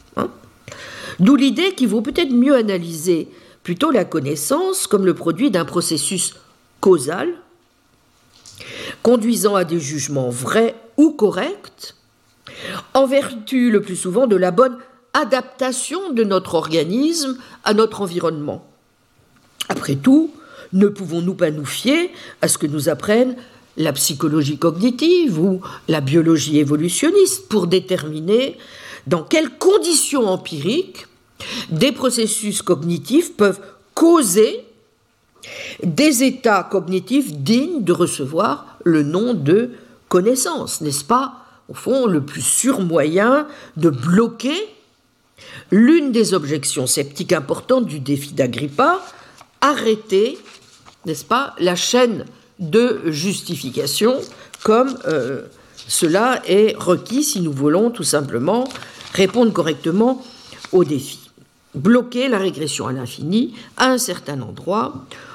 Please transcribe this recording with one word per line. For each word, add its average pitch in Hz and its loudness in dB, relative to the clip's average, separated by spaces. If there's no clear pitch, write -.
hein. - -4
D'où 220 6
l'idée 277 2
qu'il 262 -2
vaut 208 0
peut-être 285 -2
mieux 247 4
analyser 170 -2
plutôt 220 -2
la 190 2
connaissance 269 -2
comme 196 2
le 175 4
produit 170 -2
d'un 170 0
processus 170 -4
causal, 170 2
conduisant 214 2
à 185 2
des 170 -2
jugements 139 -4
vrais 131 0
ou 294 6
corrects, - -4
en 269 4
vertu 254 0
le 202 4
plus 185 -8
souvent 185 0
de 208 4
la 180 2
bonne 240 2
adaptation 262 -4
de 233 2
notre 196 0
organisme 240 -2
à 208 0
notre 214 2
environnement. 160 -4
Après 147 -4
tout, 294 4
ne 190 4
pouvons-nous 175 -4
pas 156 0
nous 151 -6
fier 320 0
à 165 2
ce - 0
que 160 -2
nous 147 -2
apprennent 233 2
la 156 0
psychologie 147 0
cognitive 247 2
ou 185 2
la 156 0
biologie 151 2
évolutionniste 175 2
pour 190 0
déterminer 180 -2
dans 160 -2
quelles 320 0
conditions 320 2
empiriques 185 -4
des 170 2
processus 220 -2
cognitifs 175 0
peuvent 196 0
causer 302 4
des 233 2
états 226 2
cognitifs 185 -2
dignes 240 0
de 175 2
recevoir 170 -2
le 160 4
nom 190 0
de 190 2
connaissance, 254 0
n'est-ce 147 -4
pas, 254 -2
au - -18
fond, 254 0
le 170 2
plus 139 -10
sûr - 0
moyen 185 2
de 160 2
bloquer 226 0
l'une 269 6
des 208 2
objections 143 -2
sceptiques 143 -2
importantes 170 0
du 147 -8
défi 139 -4
d'Agrippa, 143 -2
arrêter, 220 0
n'est-ce 147 -8
pas, 262 -2
la 180 2
chaîne 233 0
de 208 2
justification, 156 -2
comme, 254 2
euh, 135 -2
cela 208 2
est 202 4
requis 180 0
si 202 -4
nous 160 -2
voulons 147 2
tout 233 -6
simplement 147 0
répondre 202 2
correctement 175 0
au 180 6
défi. 139 -4
Bloquer 240 2
la 240 0
régression 151 -4
à 127 -4
l'infini 156 -2
à 254 2
un 254 2
certain 160 -6
endroit, 190 -6